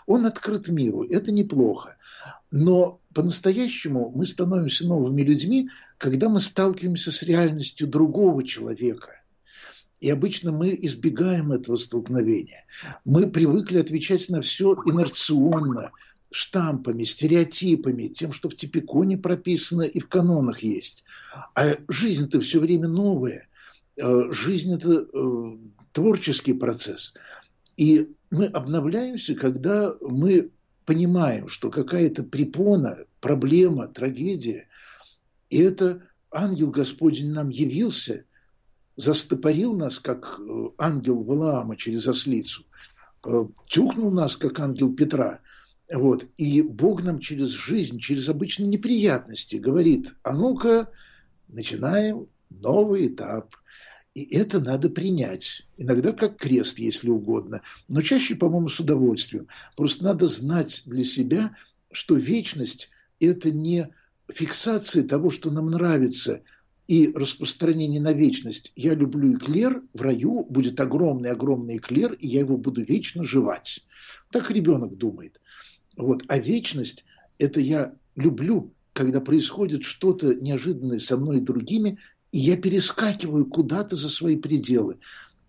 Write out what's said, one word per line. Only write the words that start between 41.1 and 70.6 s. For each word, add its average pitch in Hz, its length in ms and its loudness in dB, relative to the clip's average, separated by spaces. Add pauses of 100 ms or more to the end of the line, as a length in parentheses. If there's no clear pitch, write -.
Валаама 127 540 -2
через 113 320 -6
ослицу, - 560 -2 (600)
э, 117 180 0 (240)
тюкнул 226 420 2
нас, 170 260 0
как - 220 -4
ангел 135 360 0
Петра. 139 460 0 (520)
Вот. 131 320 2 (140)
И 147 240 2
Бог 160 400 0
нам 170 180 -2
через 139 300 -6
жизнь, 139 480 -4
через 135 300 -4
обычные 185 400 -2
неприятности 202 880 0
говорит: 135 640 2
"А 127 100 -4
ну-ка, 226 580 2 (580)
начинаем 185 800 -2 (200)
новый 170 600 2
этап". - 460 -10 (600)
И 143 220 -4
это 202 240 2
надо 135 300 0
принять. 160 760 -4 (120)
Иногда 131 340 2
как 214 240 -2
крест, 123 420 0
если 113 300 -4
угодно. 110 540 -2 (260)
Но 151 140 0
чаще, 254 320 2
по-моему, 170 340 2
с - 100 -6
удовольствием. 131 680 0 (280)
Просто 147 300 -2
надо 180 240 2
знать 147 560 -4
для 127 180 -4
себя, 180 540 0 (340)
что - 260 0
вечность — - 760 -4 (300)
это 175 300 2
не 160 380 -2 (400)
фиксация 202 800 -2
того, 151 220 2
что - 200 -6
нам 156 200 -2
нравится, 165 720 0 (460)
и 160 260 6
распространение 147 880 -2
на 156 100 2
вечность. 139 640 0
Я 156 180 0
люблю 139 400 2
эклер, 190 480 0 (120)
в 117 80 -8
раю 135 420 0
будет 127 360 0